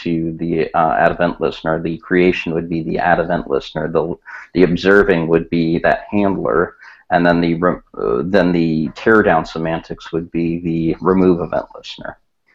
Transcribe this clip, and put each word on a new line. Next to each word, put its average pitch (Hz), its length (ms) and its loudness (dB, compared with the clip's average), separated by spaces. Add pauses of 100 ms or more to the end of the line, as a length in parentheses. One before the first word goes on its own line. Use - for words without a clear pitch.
to 82 340 -2
the, 82 360 -4
uh, 80 200 2 (100)
at 82 80 2
event 82 300 -2
listener, 80 400 -2
the 82 160 -6
creation 87 560 0
would 82 160 -4
be 82 140 -4
the 85 160 -4
at 85 200 2
event 82 300 -4
listener, 78 420 -4
the, 82 240 -2 (380)
the 90 100 4
observing 87 640 4
would 82 220 2
be 82 300 0
that - 300 0
handler, 95 680 0 (320)
and 87 160 2
then 85 160 4
the 85 140 0
re-, 87 260 0 (160)
uh, 55 260 -2
then 90 300 2
the 80 420 0
tear 110 280 4
down 82 220 2
semantics 82 680 -8
would 85 180 -6
be 85 300 -2
the 82 400 -2
remove 92 400 4
event - 240 -4 (100)
listener. - 420 -16 (380)